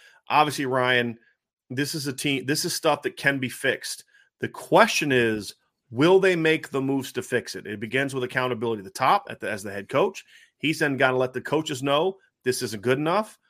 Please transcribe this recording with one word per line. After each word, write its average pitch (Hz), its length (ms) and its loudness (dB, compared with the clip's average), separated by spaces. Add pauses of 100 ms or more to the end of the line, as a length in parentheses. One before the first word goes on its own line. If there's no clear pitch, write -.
(300)
Obviously, 147 360 2
Ryan, 123 520 0 (520)
this 139 260 -4
is 143 120 -6
a 135 60 -4
team, 135 320 -2
this 151 200 -2
is 170 80 -4
stuff 151 300 0
that - 140 -6
can 139 220 0
be 127 100 -4
fixed. - 540 -4 (360)
The 110 100 -4
question 170 600 4
is, 110 440 2 (360)
will 165 280 6
they 185 160 4
make 160 340 0
the 139 120 -2
moves 135 320 -2
to 127 80 -4
fix - 340 -4
it? 87 120 -12
It 104 120 -8
begins 131 340 -4
with 131 100 -4
accountability 120 580 -2
at 95 40 -14
the 95 60 -14
top 160 380 2
at 113 100 -12
the, 98 100 -6
as 101 140 -6
the 101 80 -8
head 101 180 -10
coach. 175 360 0 (320)
He's 156 220 -2
then 139 180 0
gotta 131 200 4
let 127 160 0
the 127 80 -6
coaches 151 420 -4
know 151 340 0 (260)
this 127 180 0
isn't 107 220 -6
good 127 140 4
enough. 175 400 -2 (120)